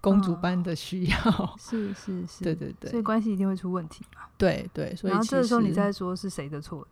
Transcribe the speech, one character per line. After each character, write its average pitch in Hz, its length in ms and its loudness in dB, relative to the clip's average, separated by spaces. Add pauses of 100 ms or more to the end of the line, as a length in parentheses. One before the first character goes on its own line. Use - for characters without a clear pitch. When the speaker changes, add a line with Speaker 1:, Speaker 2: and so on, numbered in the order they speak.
Speaker 1:
公 196 200 6
主 180 140 2
般 180 260 0
的 170 140 -2
需 180 340 -2
要。 190 160 4
Speaker 2:
嗯。 202 320 4
是， 208 360 -4
是， 180 340 -8
是。 - 160 -12
Speaker 1:
对， 170 100 0
对， 156 260 -6
对。 - 120 -8
Speaker 2:
所 240 80 -2
以 220 40 -2
关 220 180 2
系 220 100 0
一 196 40 0
定 190 120 0
会 190 80 0
出 180 160 -6
问 175 160 -4
题 - 180 -16 (100)
嘛。 - 80 -20 (140)
Speaker 1:
对， 185 360 2
对， 151 220 -4
所 190 140 -4
以 190 120 2
其 226 80 0
实 269 60 0
Speaker 2:
然 262 60 6
后 - 20 4
这 - 0 -
时 233 100 2
候 233 80 6
你 214 100 4
再 202 200 2
说 185 240 -4
是 190 140 -6
谁 143 200 -8
的 147 100 -8
错？ 139 320 -12